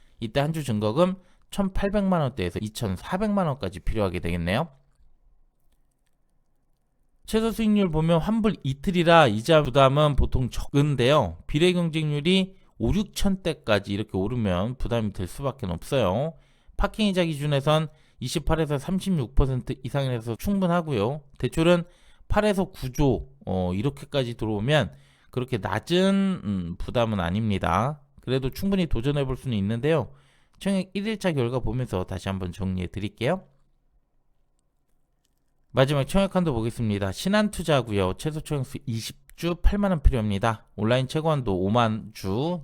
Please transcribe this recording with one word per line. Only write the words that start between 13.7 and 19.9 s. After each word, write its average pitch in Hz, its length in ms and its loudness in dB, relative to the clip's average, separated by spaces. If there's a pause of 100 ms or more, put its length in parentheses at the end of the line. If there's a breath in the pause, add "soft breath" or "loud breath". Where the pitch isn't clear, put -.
이렇게 101 240 -4
오르면 107 600 -2
부담이 110 360 -2
될 92 140 -6
수밖에 131 400 -8
없어요. 117 680 -2 (420 soft breath)
파킹 208 300 0
이자 185 180 2
기준에선 151 640 0 (320 soft breath)
이십팔 156 400 -2
에서 147 180 0
삼십육 175 560 -2
퍼센트 131 480 2
이상이라서 120 540 -4